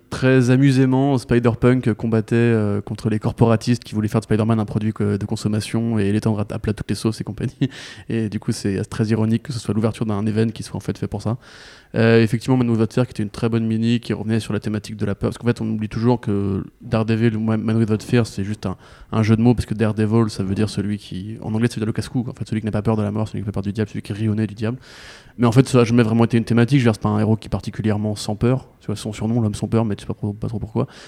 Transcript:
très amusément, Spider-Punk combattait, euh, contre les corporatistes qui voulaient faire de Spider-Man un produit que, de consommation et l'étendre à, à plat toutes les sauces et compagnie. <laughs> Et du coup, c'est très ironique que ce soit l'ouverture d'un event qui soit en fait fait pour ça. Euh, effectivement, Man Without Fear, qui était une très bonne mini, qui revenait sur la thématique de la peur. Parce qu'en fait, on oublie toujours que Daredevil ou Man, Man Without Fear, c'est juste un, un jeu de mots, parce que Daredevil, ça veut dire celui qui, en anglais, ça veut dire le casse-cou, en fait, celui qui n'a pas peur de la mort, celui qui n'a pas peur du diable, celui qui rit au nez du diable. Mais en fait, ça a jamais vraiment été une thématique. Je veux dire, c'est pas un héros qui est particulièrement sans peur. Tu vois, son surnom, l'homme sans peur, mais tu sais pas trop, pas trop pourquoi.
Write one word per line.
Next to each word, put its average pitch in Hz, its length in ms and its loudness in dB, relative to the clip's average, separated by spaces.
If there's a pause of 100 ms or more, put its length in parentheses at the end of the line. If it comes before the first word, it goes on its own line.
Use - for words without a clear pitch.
très 131 400 4
amusément, 131 680 4
Spider-Punk 120 760 2
combattait, 113 420 0
euh, 110 460 2
contre - 300 -6
les 107 80 0
corporatistes 117 640 2
qui - 100 -12
voulaient 107 140 0
faire 110 140 0
de - 40 -6
Spider-Man 110 340 2
un 107 60 -2
produit 107 280 -2
que, 104 240 0
de 101 100 -6
consommation 110 720 -2
et 101 120 2
l'étendre 107 280 0
à, - 160 -4
à - 20 -4
plat 107 160 -2
toutes - 160 -8
les 107 60 -2
sauces 113 260 -2
et - 20 -10
compagnie. 107 300 -8 (280)
<laughs> - 280 -16
Et 113 200 -2
du 104 100 -4
coup, - 120 -2
c'est 101 380 -2
très - 160 -2
ironique 110 380 2
que - 100 -8
ce 113 60 -6
soit 104 160 -4
l'ouverture 110 320 -2
d'un 104 180 -2
event 110 220 2
qui 110 160 -8
soit - 140 -10
en - 20 -6
fait 104 180 -6
fait - 80 -6
pour 104 160 -6
ça. 113 160 -2 (580)
Euh, 113 280 6
effectivement, 117 340 0
Man 123 120 2
Without 113 240 2
Fear, 127 140 2
qui - 40 -20
était 110 120 -6
une 104 80 -4
très - 180 -2
bonne 113 160 0
mini, 113 340 2
qui 113 140 -4
revenait 110 260 -2
sur 107 140 -4
la 104 60 -2
thématique 107 360 -4
de 104 120 -4
la 101 80 -2
peur. 113 160 -2
Parce 110 80 -10
qu'en 117 80 -6
fait, 120 140 0
on 110 80 -4
oublie 107 200 -4
toujours 117 320 0
que 101 420 -2 (180)
Daredevil 113 540 0
ou 107 40 -4
Man, 110 220 0
Man 110 160 0
Without 110 260 0
Fear, 117 240 2
c'est - 160 -8
juste 104 240 -6
un, 92 80 -6 (360)
un 110 120 2
jeu 110 120 4
de 110 60 2
mots, 120 140 6
parce - 100 -2
que - 80 -8
Daredevil, 107 560 2
ça 101 140 -4
veut 95 100 -2
dire 104 160 0
celui 101 300 -4
qui, 104 420 -12
en - 120 -8
anglais, 113 140 2
ça - 80 -8
veut 113 60 -6
dire 107 60 -2
le 107 60 -2
casse-cou, 117 360 -4
en - 40 -8
fait, - 140 -10
celui 107 140 -2
qui 113 40 -6
n'a 107 60 -2
pas 101 120 -2
peur 110 120 0
de 107 60 0
la 101 80 -2
mort, 107 180 -2
celui 104 140 -8
qui 101 60 -8
n'a 101 40 -4
pas - 20 -8
peur 98 100 -4
du 101 100 -4
diable, 107 160 -2
celui 104 140 -10
qui 110 100 -8
rit 110 160 -2
au 104 60 0
nez 107 100 0
du 101 80 -6
diable. 107 240 -6 (640)
Mais 120 80 6
en 117 40 4
fait, 131 160 6
ça 127 120 4
a 117 40 8
jamais 117 200 4
vraiment 113 220 4
été 117 120 2
une 117 60 2
thématique. 117 360 4
Je 123 40 4
veux 117 80 4
dire, 104 40 -2
c'est - 60 -12
pas 104 80 0
un 107 100 2
héros 107 180 2
qui - 100 -18
est - 20 -16
particulièrement 104 680 -2
sans 107 200 -6
peur. 127 320 0 (140)
Tu - 60 -20
vois, 110 80 -4
son 110 160 -8
surnom, 113 300 -2
l'homme 104 140 0
sans 107 120 -4
peur, 113 160 2
mais 104 120 -2
tu - 60 -10
sais - 60 -14
pas - 60 -6
trop, 104 200 -6
pas 107 140 -8
trop 110 120 -8
pourquoi. - 260 -4 (220)